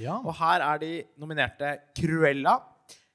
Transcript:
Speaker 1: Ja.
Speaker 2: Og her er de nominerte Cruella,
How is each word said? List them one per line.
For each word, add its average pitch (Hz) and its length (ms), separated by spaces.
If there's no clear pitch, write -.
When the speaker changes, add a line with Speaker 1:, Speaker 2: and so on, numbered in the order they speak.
Speaker 1:
Ja. 143 240
Speaker 2:
Og 165 80
her 165 320
er 151 140
de 160 240
nominerte 147 540
Cruella, 160 640